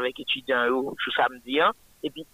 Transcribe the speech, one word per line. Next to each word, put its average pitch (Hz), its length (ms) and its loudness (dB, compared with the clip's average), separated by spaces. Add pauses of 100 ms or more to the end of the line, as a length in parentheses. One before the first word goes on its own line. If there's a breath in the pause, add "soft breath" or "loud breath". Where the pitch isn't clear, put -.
avèk 127 240 -2
etidyan 123 480 0
yo, 131 320 -2
sou 120 100 -4
samdi, 127 480 0
an. 208 160 2 (240)
Epi, 151 320 -8